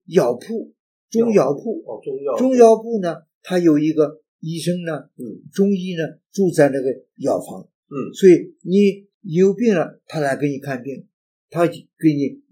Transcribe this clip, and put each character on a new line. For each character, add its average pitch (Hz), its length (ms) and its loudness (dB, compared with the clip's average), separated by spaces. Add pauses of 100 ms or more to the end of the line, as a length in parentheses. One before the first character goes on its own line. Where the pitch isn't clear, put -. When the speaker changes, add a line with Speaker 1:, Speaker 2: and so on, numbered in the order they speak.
Speaker 1:
药 175 280 2
铺， - 400 -10 (360)
中 226 240 0
药 147 200 2
铺。 226 320 -8
Speaker 2:
哦， 110 160 -14
中 139 220 -10
药 143 100 -4
铺。 226 60 -4
Speaker 1:
中 262 160 2
药 226 220 8
铺 220 240 -6
呢， 165 220 -6 (200)
它 180 160 0
有 160 180 4
一 151 140 0
个 151 300 -2 (180)
医 165 180 -10
生 175 260 -4
呢， 156 340 -10
Speaker 2:
嗯。 - 340 -14
Speaker 1:
中 196 240 0
医 180 200 -8
呢， 160 80 -4 (280)
住 190 180 0
在 147 200 4
那 135 100 -2
个 131 100 -2 (280)
药 123 200 -2
房。 - 320 -12 (200)
Speaker 2:
嗯。 117 240 -10
Speaker 1:
所 190 160 6
以 156 320 4
你 196 440 0 (160)
有 185 320 2
病 214 220 0
了， - 300 -4
他 156 160 -8
来 135 160 -2
给 147 100 -2
你 139 100 -4
看 131 240 -8
病， 127 240 -14 (440)
他 170 180 0
给 - 80 -6 (380)
你， 143 140 -2 (240)